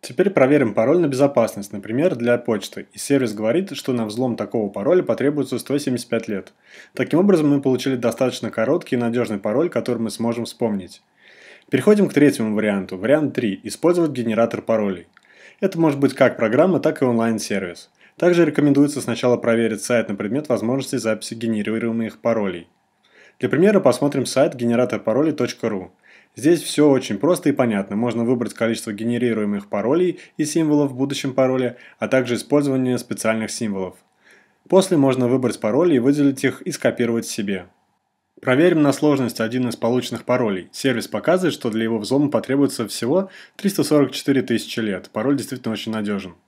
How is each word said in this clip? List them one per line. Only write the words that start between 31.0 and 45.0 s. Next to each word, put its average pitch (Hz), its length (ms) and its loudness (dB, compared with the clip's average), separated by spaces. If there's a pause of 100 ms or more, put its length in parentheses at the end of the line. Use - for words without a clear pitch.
пароле, 127 460 0 (200)
а 107 100 -4
также 123 260 2
использование 131 640 0
специальных 110 520 -4
символов. 98 440 -6 (720)
После 185 300 4
можно 131 300 2
выбрать 127 300 0
пароли 139 360 2
и 127 40 4
выделить 143 460 2
их - 160 -2
и - 120 -8
скопировать 117 520 -2
себе. 98 440 -6 (760)
Проверим 156 400 4
на 139 100 4
сложность 131 480 0
один 123 280 -2
из 110 80 -6
полученных 120 480 -2
паролей. 110 480 -2
Сервис 120 360 -2
показывает, 165 460 0
что 120 160 -4
для 110 140 -2
его 113 120 -2
взлома 139 340 0
потребуется 131 560 0
всего 170 440 -2 (260)
триста 196 260 0
сорок 143 300 2
четыре 135 300 0
тысячи - 380 -2
лет. 101 300 -6